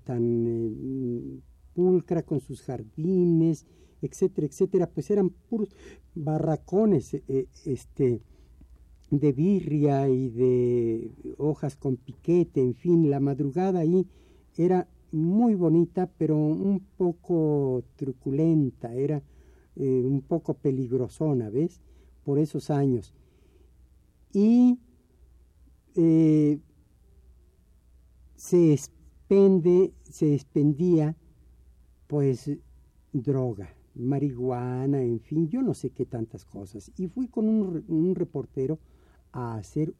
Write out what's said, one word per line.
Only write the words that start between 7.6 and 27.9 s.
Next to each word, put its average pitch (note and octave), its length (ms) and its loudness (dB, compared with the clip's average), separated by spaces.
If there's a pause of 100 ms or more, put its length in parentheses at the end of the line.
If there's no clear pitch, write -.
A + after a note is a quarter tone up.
este, B2 560 -2 (880)
de C#3+ 220 2
birria D3 760 0
y C3 220 0
de A#2+ 840 0 (260)
hojas D3 380 -4
con C3+ 200 -4
piquete, E3 640 -2
en B2+ 140 0
fin, E3+ 360 2
la C3+ 100 0
madrugada C#3+ 600 -2
ahí F3 280 2 (480)
era F3+ 320 0 (240)
muy G3+ 420 2
bonita, E3+ 640 0
pero D#3 200 0
un F3+ 440 0 (160)
poco D3+ 880 0 (100)
truculenta, C#3 1000 -2
era, C#3+ 280 -2 (540)
eh, C3 280 0
un C3+ 180 0
poco E3 320 -4
peligrosona, C3 960 -2
¿ves? C#3+ 300 -4 (440)
Por C#3+ 160 0
esos D#3 300 -4
años. C#3 440 -2 (1160)
Y, A#3+ 480 4 (1120)
eh, D#3 640 4 (1800)